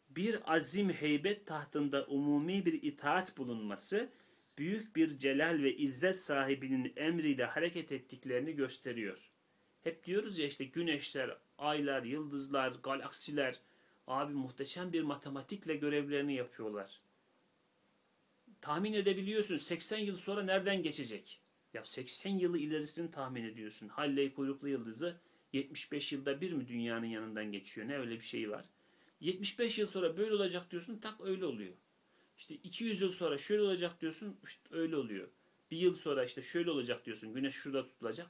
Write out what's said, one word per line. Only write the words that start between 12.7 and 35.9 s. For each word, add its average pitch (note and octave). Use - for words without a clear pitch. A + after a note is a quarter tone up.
galaksiler, C3+
abi C#3+
muhteşem C#3
bir E3
matematikle C#3+
görevlerini C#3+
yapıyorlar. A2
Tahmin F#3
edebiliyorsun G3
seksen F3
yıl G3+
sonra G3+
nereden F#3+
geçecek? B2+
Ya A2
seksen -
yılı F3
ilerisini D3+
tahmin B2+
ediyorsun. G#2+
Halley C#3
kuyruklu C#3
yıldızı C3+
yetmiş C#3
beş D3
yılda C#3
bir F3+
mi B2
dünyanın A#2
yanından A2
geçiyor? G#2+
Ne C#3+
öyle A#2
bir A#2
şey A2+
var? -
Yetmiş F#3
beş A3+
yıl G#3
sonra F3
böyle G#3+
olacak F3+
diyorsun, F#3
tak G#3+
öyle F#3
oluyor. G#2
İşte -
iki -
yüz G#3
yıl F#3+
sonra D#3+
şöyle G#3
olacak F3
diyorsun, E3
işte -
öyle D#3+
oluyor. G#2+
Bir D#3+
yıl F3